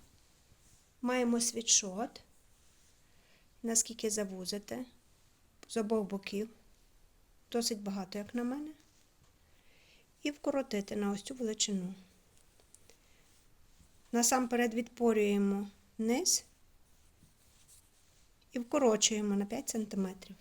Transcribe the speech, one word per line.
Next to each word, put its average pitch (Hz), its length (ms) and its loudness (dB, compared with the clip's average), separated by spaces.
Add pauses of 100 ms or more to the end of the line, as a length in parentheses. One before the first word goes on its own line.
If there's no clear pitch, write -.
(1040)
Маємо 240 400 2
світшот, 226 800 0 (1400)
наскільки 226 460 0
завузити, 202 760 -6 (840)
з - 100 -6
обох 214 300 0
боків, 196 420 -6 (1000)
досить 233 300 -2
багато, 196 360 -6
як 208 180 -8
на 240 80 -2
мене, 294 280 -6 (1500)
і 294 80 -2
вкоротити 269 640 -4
на 202 160 -2
ось 202 100 -4
цю - 140 -12
величину. 214 580 -2 (2250)
Насамперед 240 600 2
відпорюємо 208 960 2 (300)
низ 247 480 2 (2000)
і 254 80 -4
вкорочуємо 214 760 4
на 202 100 2
п'ять 247 240 -6
сантиметрів. 196 720 -4